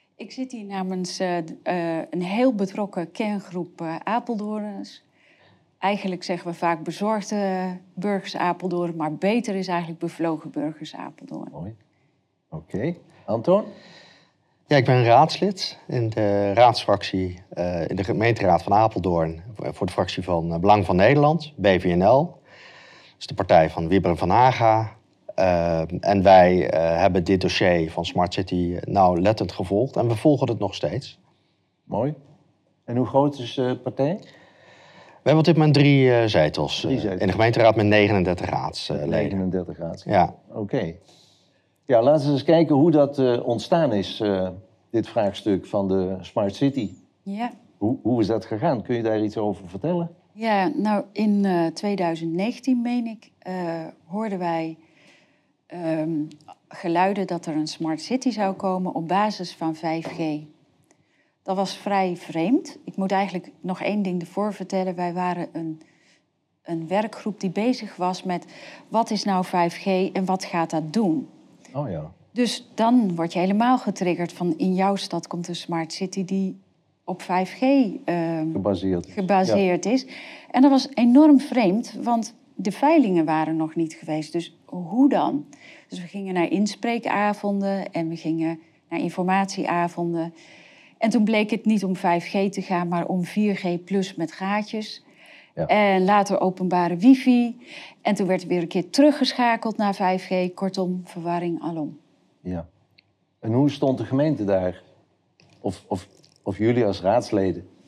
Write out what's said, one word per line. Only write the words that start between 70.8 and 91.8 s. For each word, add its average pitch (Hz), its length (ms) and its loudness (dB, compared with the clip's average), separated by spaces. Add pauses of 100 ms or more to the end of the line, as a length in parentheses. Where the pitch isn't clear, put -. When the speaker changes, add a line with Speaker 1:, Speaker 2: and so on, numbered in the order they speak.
Speaker 1:
doen? 170 340 0 (460)
Speaker 2:
Oh 135 160 -6
ja. 78 220 -8 (200)
Speaker 1:
Dus - 440 -2
dan 226 400 4
word 165 180 -4
je 185 60 -2
helemaal 214 380 2
getriggerd 180 560 -2
van: 175 240 -2
in 185 160 0
jouw 196 220 2
stad 170 320 -8
komt 175 200 -8
een 175 80 -8
Smart 165 380 -6
City 190 320 -6
die 190 340 -4 (440)
op 185 180 -10
vijf 185 360 -2
G, - 40 -4
ehm, 214 880 0
Speaker 2:
Gebaseerd 95 560 -2
is. - 60 -20
Speaker 1:
gebaseerd 190 720 2
Speaker 2:
Ja. 196 80 0
Speaker 1:
is. 262 140 0 (460)
En 247 100 4
dat 277 100 8
was 262 220 2
enorm 269 460 8
vreemd, 214 640 0
want 226 300 -2 (220)
de 202 160 -2
veilingen 220 540 4
waren 160 300 0
nog 160 200 -4
niet 160 180 -2
geweest. 156 380 -6
Dus - 340 -6
hoe 185 440 2
dan? 147 360 0 (420)
Dus 180 140 -12
we 175 60 -14
gingen 190 260 -8
naar 175 180 0
inspreekavonden 202 1400 -2
en 165 160 -4
we 165 80 -6
gingen 160 440 -4 (300)
naar 170 100 -6
informatieavonden. 175 1300 -2 (640)
En 226 120 0
toen 220 140 4
bleek 214 260 2
het - 160 -2
niet 214 180 2